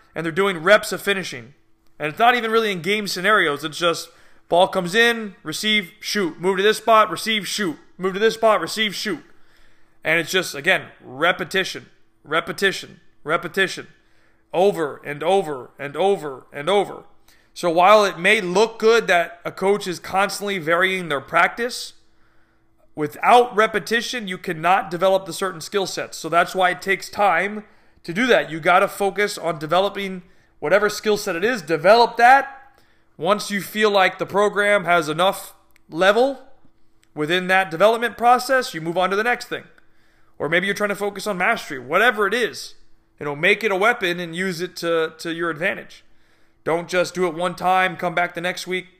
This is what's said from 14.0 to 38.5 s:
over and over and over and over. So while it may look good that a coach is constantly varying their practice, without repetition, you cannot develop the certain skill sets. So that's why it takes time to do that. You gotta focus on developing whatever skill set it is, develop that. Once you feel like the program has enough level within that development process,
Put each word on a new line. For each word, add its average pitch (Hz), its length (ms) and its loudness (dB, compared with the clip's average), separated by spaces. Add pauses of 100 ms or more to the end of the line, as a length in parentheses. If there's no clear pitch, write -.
over 165 540 0
and 147 180 -10
over 156 460 -2 (100)
and 143 160 -10
over 151 560 -2
and 143 160 -8
over. 190 380 -2 (480)
So - 160 -2
while 185 340 8
it 170 160 -2
may 208 220 2
look 202 380 0
good 220 280 4
that 175 380 0
a 156 60 -6
coach 202 360 0
is 175 120 -8
constantly 196 580 -4
varying 180 500 0
their 143 140 -2
practice, 185 720 -2 (1040)
without 214 600 4
repetition, 220 720 -2
you 185 120 -8
cannot 175 520 0
develop 190 340 2
the 160 80 -12
certain 180 280 -6
skill 196 260 -2
sets. - 300 -8
So - 100 -10
that's 170 280 2
why 185 160 2
it 175 100 -6
takes 190 260 -4
time 202 580 0 (380)
to 175 100 -10
do 220 140 0
that. 156 220 4
You 156 100 -8
gotta 180 280 4
focus 196 500 -2
on 160 220 -6
developing 190 640 -2 (360)
whatever 196 300 2
skill 208 280 -2
set 196 180 -4
it 165 80 -4
is, 226 180 0
develop 180 540 4
that. 254 580 4 (440)
Once 190 340 -2
you 202 80 -2
feel 214 320 0
like 190 260 2
the 165 80 -4
program 202 600 2
has 170 240 2
enough 180 440 -2 (360)
level 208 520 2 (720)
within 175 340 -2
that 185 220 2
development 214 480 2
process, 247 560 2